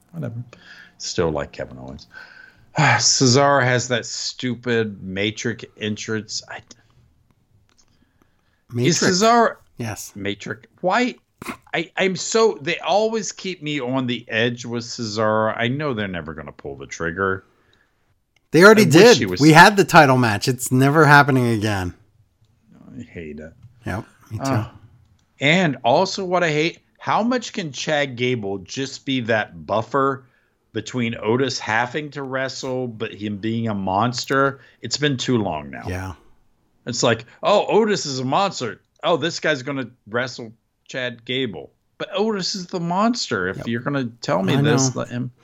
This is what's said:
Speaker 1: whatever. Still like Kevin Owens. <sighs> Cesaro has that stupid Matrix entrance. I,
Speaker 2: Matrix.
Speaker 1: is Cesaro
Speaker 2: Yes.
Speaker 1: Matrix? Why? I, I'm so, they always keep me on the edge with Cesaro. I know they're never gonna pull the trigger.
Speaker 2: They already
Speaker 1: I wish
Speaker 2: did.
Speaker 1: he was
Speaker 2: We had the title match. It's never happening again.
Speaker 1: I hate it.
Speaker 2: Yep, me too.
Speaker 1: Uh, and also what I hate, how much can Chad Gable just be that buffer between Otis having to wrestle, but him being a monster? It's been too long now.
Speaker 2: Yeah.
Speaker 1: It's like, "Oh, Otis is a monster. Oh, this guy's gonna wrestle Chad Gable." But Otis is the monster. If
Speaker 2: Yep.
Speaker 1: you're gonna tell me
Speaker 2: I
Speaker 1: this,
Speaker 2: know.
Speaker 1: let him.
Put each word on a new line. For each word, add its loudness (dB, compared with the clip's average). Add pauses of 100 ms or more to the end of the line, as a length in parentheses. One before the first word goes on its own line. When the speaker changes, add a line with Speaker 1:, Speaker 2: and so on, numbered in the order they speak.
(120)
Speaker 1:
whatever. -10 (640)
Still -4
like -6
Kevin -14
Owens. -16 (360)
<sighs> -18
Cesaro 4
has 0
that -2
stupid -6
Matrix -4 (140)
entrance. -6
I, -14 (2000)
Speaker 2:
Matrix. 0
Speaker 1:
is 2
Cesaro 4 (200)
Speaker 2:
Yes. -10
Speaker 1:
Matrix? -10 (140)
Why? 0 (580)
I, -6
I'm 0
so, 0
they -4
always 0
keep -10
me -4
on -2
the -4
edge 0
with -6
Cesaro. 0
I -2
know -4
they're -4
never -8
gonna -14
pull -14
the -14
trigger. -4 (1080)
Speaker 2:
They 8
already 10
Speaker 1:
I 6
wish 4
Speaker 2:
did. 10
Speaker 1:
he -2
was -2
Speaker 2:
We 8
had 10
the 6
title 6
match. 0
It's -4
never 4
happening 6
again. 0 (1040)
Speaker 1:
I -12
hate -16
it. -16 (340)
Speaker 2:
Yep, -6 (260)
me -8
too. -8
Speaker 1:
Uh, -2 (720)
and 2
also 2
what 0
I 2
hate, -2 (200)
how 0
much -2
can -8
Chad -2
Gable -2
just -10
be -2
that -2
buffer -2 (460)
between -6
Otis 0
having -4
to -10
wrestle, -6
but -10
him -8
being -4
a -4
monster? -2 (200)
It's -8
been -2
too 0
long -6
now. -14
Speaker 2:
Yeah. -8 (720)
Speaker 1:
It's -6
like, 2 (160)
"Oh, 2
Otis 2
is -8
a -4
monster. -2 (240)
Oh, 2
this -4
guy's -2
gonna -8 (180)
wrestle -6 (340)
Chad -10
Gable." -6 (260)
But -10
Otis -2
is -10
the -6
monster. -2
If -6
Speaker 2:
Yep. -10
Speaker 1:
you're -4
gonna -4 (160)
tell -2
me 2
Speaker 2:
I 2
Speaker 1:
this, 2
Speaker 2:
know. -6
Speaker 1:
let -8
him. -6 (120)